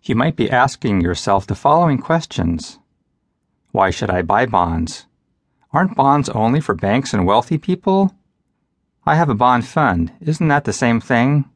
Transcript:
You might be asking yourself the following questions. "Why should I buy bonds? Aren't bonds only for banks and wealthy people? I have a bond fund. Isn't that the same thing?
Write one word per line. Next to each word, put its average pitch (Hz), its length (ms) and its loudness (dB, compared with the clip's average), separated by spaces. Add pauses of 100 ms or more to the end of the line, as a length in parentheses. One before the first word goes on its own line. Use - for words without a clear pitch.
You 127 80 -2
might 135 200 0
be 113 160 -2
asking 123 500 0
yourself 90 460 -2
the - 80 -4
following 151 420 2
questions. 92 800 -4 (920)
"Why 95 180 2
should 95 220 -4
I 90 100 0
buy 101 240 0
bonds? 82 640 -4 (680)
Aren't 180 220 0
bonds 139 340 2
only 113 320 0
for 110 140 -2
banks 104 360 -2
and 92 140 0
wealthy 110 320 0
people? 190 560 0 (880)
I 151 120 2
have 160 140 2
a 127 40 0
bond 120 320 2
fund. 92 460 0 (100)
Isn't 156 260 -2
that 143 180 2
the 107 80 -4
same 117 280 0
thing? 135 440 0 (100)